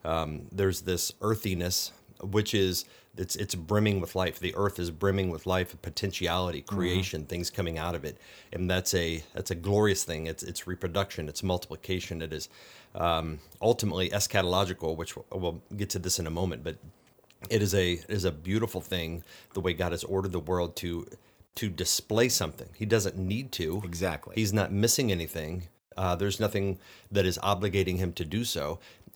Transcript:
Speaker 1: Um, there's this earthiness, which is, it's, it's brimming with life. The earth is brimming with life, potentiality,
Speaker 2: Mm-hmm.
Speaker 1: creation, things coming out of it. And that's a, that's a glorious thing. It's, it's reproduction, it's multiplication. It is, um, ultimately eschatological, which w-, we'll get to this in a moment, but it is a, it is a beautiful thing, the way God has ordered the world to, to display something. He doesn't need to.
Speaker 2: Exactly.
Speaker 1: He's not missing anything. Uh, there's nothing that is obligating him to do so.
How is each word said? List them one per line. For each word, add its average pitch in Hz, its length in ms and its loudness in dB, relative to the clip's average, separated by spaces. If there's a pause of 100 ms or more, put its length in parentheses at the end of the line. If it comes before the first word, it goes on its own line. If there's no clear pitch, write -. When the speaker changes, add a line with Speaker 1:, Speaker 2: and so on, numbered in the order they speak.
Speaker 1:
Um, 80 480 -2
there's 95 300 2
this 90 380 0
earthiness, 92 720 0 (280)
which 107 340 0
is, 92 300 2 (320)
it's, 90 200 -4
it's 104 180 -4
brimming 101 460 4
with 85 160 -4
life. 90 240 0
The 90 160 -2
earth 98 240 0
is 85 100 -2
brimming 95 400 2
with 80 160 -6
life, 92 360 0
potentiality, 90 800 -2
Speaker 2:
Mm-hmm. - 140 -8
Speaker 1:
creation, 90 480 0
things 87 260 -4
coming 85 280 -2
out 85 160 -2
of 73 100 -6
it. 73 140 -8 (340)
And 90 160 -2
that's 92 260 2
a, 82 280 0 (100)
that's - 200 -4
a - 40 0
glorious 101 460 4
thing. 80 240 -4
It's, 80 160 -8
it's - 240 -8
reproduction, 90 600 -4
it's - 160 -8
multiplication. 90 760 -4
It 80 120 -6
is, 78 160 -8 (480)
um, 80 420 0 (220)
ultimately 95 500 2
eschatological, 90 840 2
which 80 180 -8
w-, - 120 -14 (140)
we'll 85 220 -2 (140)
get 95 140 -2
to 95 100 -2
this 90 180 0
in 85 80 -2
a 80 40 -4
moment, 82 340 -2
but - 140 -6 (720)
it 110 140 4
is 101 120 4
a, 90 180 6
it 85 180 -4
is 98 140 0
a 90 80 2
beautiful 95 480 -2
thing, 82 420 -4 (320)
the 98 60 -2
way 90 120 2
God 87 200 2
has 87 100 -2
ordered 95 300 0
the 87 80 0
world 87 360 0
to, 85 300 -4 (480)
to 110 140 -2
display 107 640 2
something. - 440 -2
He 110 120 -4
doesn't 104 300 2
need 104 360 -2
to. 87 320 -2
Speaker 2:
Exactly. 85 520 -4
Speaker 1:
He's 110 180 2
not 101 180 4
missing 113 400 4
anything. 85 520 -4 (340)
Uh, 90 180 2
there's 98 240 0
nothing 98 380 0 (320)
that 98 160 6
is 90 120 2
obligating 92 600 2
him 90 160 0
to 85 100 -4
do 98 200 -2
so. 80 340 -2 (380)